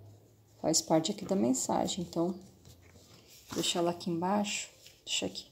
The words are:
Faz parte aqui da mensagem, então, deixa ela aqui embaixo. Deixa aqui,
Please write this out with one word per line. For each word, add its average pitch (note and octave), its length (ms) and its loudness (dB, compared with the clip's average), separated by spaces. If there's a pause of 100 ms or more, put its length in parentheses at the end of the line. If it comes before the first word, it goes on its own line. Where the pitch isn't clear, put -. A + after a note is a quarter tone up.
(600)
Faz D#3 220 4
parte D#3+ 300 4
aqui G3+ 120 -8
da F#3+ 120 0
mensagem, A3+ 720 2
então, F3 260 0 (1200)
deixa - 240 -2
ela F3 140 2
aqui F3 180 -4
embaixo. F#3+ 600 0 (340)
Deixa - 220 -2
aqui, - 260 -8